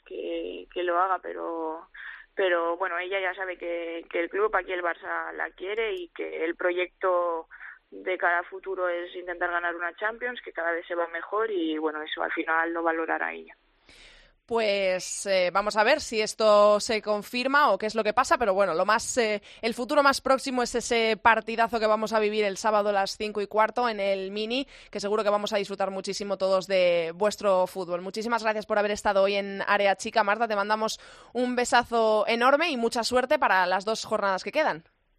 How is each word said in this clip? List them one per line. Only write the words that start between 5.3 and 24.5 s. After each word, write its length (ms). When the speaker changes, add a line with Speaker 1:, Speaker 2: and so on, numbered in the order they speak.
Speaker 1:
la 180
quiere 420
y 160
que 360
el 100
proyecto 920
de 260
cara 220
a 40
futuro 440
es 280
intentar 360
ganar 240
una 200
Champions, 460
que 120
cada 180
vez 160
se 80
va 140
mejor 420
y, 260
bueno, 240
eso 220
al 80
final 400
lo 100
valorará 520
ella. 220
Speaker 2:
Pues, 800
eh, 260
vamos 240
a 80
ver 160
si 220
esto 580
se 220
confirma 720
o 40
qué 80
es 100
lo 100
que 80
pasa, 240
pero 160
bueno, 220
lo 100
más, 320
eh, 240
el 120
futuro 300
más 180
próximo 420
es 100
ese 440
partidazo 640
que 40
vamos 280
a 80
vivir 240
el 100
sábado 320
a 60
las 240
cinco 240
y 60
cuarto 420
en 100
el 320
Mini, 340